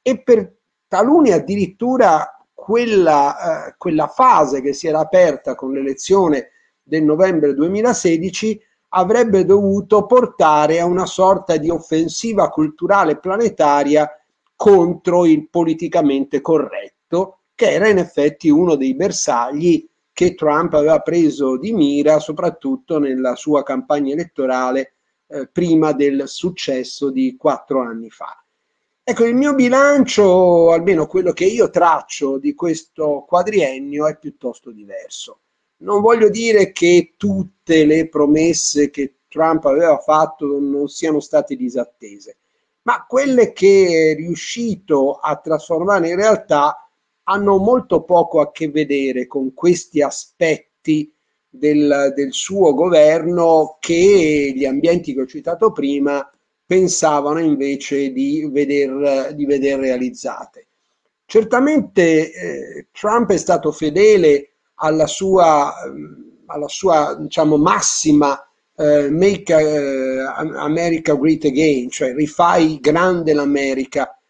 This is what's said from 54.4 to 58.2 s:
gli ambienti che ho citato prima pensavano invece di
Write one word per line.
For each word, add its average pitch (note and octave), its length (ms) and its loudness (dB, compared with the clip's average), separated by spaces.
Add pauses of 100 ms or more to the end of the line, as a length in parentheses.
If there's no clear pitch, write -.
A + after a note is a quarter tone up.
gli C3+ 100 -2
ambienti D3+ 480 -2
che C3 80 -4
ho C3 60 -6
citato E3 440 -2
prima C#3+ 560 -4 (380)
pensavano D#3+ 760 0
invece C#3 720 -2
di C#3+ 400 -4